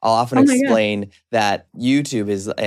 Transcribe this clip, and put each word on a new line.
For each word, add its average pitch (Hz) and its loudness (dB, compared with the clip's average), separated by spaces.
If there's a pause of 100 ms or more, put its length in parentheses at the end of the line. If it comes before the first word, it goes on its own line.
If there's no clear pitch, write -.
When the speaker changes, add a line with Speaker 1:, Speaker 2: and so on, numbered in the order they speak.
Speaker 1:
I'll 113 0
often 123 0
Speaker 2:
Oh - 6
my 277 6
God. 254 4
Speaker 1:
explain 104 0 (200)
that 104 -2
YouTube 131 -2
is, 101 -4
a-, - -8